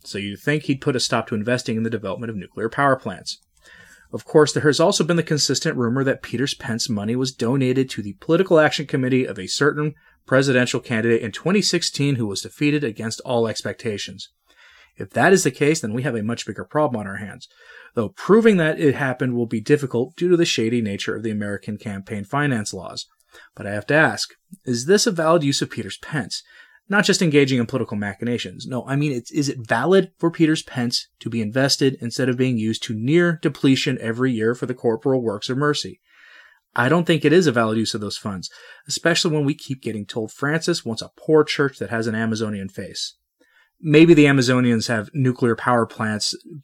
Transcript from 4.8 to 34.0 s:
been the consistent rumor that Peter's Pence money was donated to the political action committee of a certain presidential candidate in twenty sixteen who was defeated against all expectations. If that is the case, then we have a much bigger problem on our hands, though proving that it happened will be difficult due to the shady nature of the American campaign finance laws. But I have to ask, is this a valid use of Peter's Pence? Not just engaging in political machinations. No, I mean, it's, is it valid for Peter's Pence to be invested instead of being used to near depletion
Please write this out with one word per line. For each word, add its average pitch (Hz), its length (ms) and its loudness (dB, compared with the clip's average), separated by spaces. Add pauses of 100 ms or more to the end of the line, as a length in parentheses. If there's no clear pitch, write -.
been 170 120 0
the 165 60 2
consistent 147 560 -2
rumor 123 260 0
that 131 200 -2
Peter's 127 320 -4
Pence - 340 -6
money 110 260 -2
was 131 160 -2
donated 131 600 0
to - 100 -8
the 101 180 -10
political 170 400 4
action 147 280 2
committee 131 380 0
of - 120 -8
a 95 80 -10
certain 147 480 0 (320)
presidential 131 540 2
candidate 113 420 0
in 110 100 -6
twenty 190 300 0
sixteen 143 540 -2
who 117 100 -2
was 98 160 -6
defeated 147 420 -2
against 113 380 -6
all 117 260 0
expectations. 104 800 -8 (680)
If - 140 -12
that 156 220 6
is 185 100 6
the 139 80 0
case, 151 300 0
then 107 120 -6
we 127 80 -4
have 131 140 -4
a 107 80 -6
much 117 240 -6
bigger 101 180 -10
problem 143 340 -2
on 101 60 -8
our 98 120 -8
hands, 101 300 -14 (460)
though 104 160 -2
proving 214 480 4
that 156 220 0
it 147 160 4
happened 127 400 -2
will 120 100 0
be 113 160 -4
difficult 139 540 0
due 175 140 0
to 175 80 6
the 165 80 2
shady 117 360 0
nature 101 340 -4
of 104 60 -8
the 110 80 -4
American 104 480 -6
campaign 101 460 -10
finance 131 500 -2
laws. 95 320 -12 (500)
But 104 120 -10
I 101 60 -6
have 104 140 -6
to 143 60 0
ask, 143 380 0 (340)
is 123 220 -4
this 202 180 4
a 240 60 0
valid 165 320 2
use 139 180 0
of 143 80 -2
Peter's 101 300 -10
Pence? - 420 -8 (460)
Not 196 180 2
just 202 160 2
engaging 143 380 4
in 113 80 0
political 117 280 -4
machinations. 104 720 -6
No, 123 220 -6
I 135 80 -2
mean, 147 160 0
it's, 120 180 -6
is 135 200 -2
it 127 100 -6
valid 147 580 2
for 165 140 0
Peter's 156 320 2
Pence - 440 -4 (120)
to - 100 -10
be 117 100 -4
invested 131 640 0
instead 123 260 -2
of 127 100 0
being 127 200 2
used 110 260 -2
to 117 120 -6
near 165 440 2
depletion 135 640 2